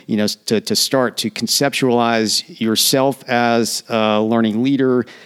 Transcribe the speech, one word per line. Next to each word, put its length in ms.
you 100
know, 80
s-, 120
to, 240
to 160
start 400
to 140
conceptualize 1300
yourself 680
as 600
a 320
learning 420
leader 420